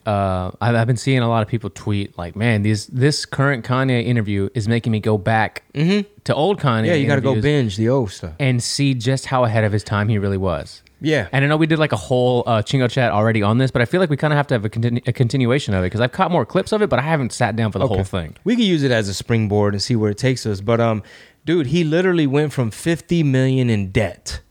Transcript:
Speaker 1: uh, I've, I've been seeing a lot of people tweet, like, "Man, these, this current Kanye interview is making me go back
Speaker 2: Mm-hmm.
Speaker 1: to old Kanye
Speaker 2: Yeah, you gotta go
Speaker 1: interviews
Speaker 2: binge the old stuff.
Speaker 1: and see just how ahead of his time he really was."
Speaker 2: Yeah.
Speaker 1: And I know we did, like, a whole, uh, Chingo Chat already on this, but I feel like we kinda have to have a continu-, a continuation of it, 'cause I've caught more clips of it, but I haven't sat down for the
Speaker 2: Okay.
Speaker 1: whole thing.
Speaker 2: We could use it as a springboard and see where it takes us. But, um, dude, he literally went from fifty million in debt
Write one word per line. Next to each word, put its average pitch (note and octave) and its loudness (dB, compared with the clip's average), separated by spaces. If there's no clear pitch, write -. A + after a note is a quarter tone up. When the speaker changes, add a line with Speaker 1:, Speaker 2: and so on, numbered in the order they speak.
Speaker 1:
uh, F#2+ 0
I've, A#2 2
I've A2+ 2
been B2 2
seeing C3 0
a A#2 0
lot A2+ 2
of G#2 -4
people A2 -4
tweet, - -6
like, F2 -10
"Man, G#2+ 2
these, G#2 0
this C3+ 0
current C3+ -2
Kanye B2+ 0
interview G#2 0
is G#2 -2
making A#2 0
me A2 0
go G#2+ 0
back A2 -2
Speaker 2:
Mm-hmm. F#3+ 0
Speaker 1:
to B2+ 0
old E3+ 0
Kanye A2+ 0
Speaker 2:
Yeah, F3 2
you C#3 2
gotta C#3 2
go C3 2
Speaker 1:
interviews G#2+ 0
Speaker 2:
binge C3+ 0
the A2+ 2
old B2 0
stuff. - -12
Speaker 1:
and B2+ 0
see C#3 0
just B2+ -2
how B2+ 2
ahead A2 2
of G2+ 0
his G#2 0
time G#2 0
he A2 2
really G2 0
was." F#2 -4
Speaker 2:
Yeah. C#3 -2
Speaker 1:
And C3+ 0
I C#3+ 2
know D#3 2
we D#3+ 2
did, D#3 2
like, D3+ 0
a B2 0
whole, B2 0
uh, A2+ 2
Chingo B2+ 0
Chat A#2+ 0
already A2 2
on G#2+ 2
this, C3 2
but B2 0
I - 2
feel F3 0
like F#3 2
we D3 0
kinda D3+ 0
have C#3+ 0
to - -2
have G#2+ 0
a G#2+ -4
continu-, A#2 -2
a B2 0
continuation B2 0
of F#2 0
it, F2+ 0
'cause G#2 -2
I've B2 0
caught F#3 0
more E3 2
clips - -2
of G#3+ 2
it, G#3 2
but B2+ 0
I B2 2
haven't C#3+ -2
sat A2 0
down A2+ 0
for F#2+ -4
the G2 0
Speaker 2:
Okay. A2+ 0
Speaker 1:
whole F#2+ 0
thing. F2 -6
Speaker 2:
We A#3 0
could A#3 2
use F3 2
it C3+ 2
as A2+ 2
a G2 -6
springboard G#2 0
and G2 -4
see - -2
where G#2+ 0
it G2+ -4
takes B2+ -2
us. G2 -4
But, A2+ 2
um, A2+ 0
dude, D#3+ 0
he E3 0
literally E3+ 2
went C#3+ 0
from A#2+ -2
fifty E3 -2
million C3 2
in G2+ 0
debt - -4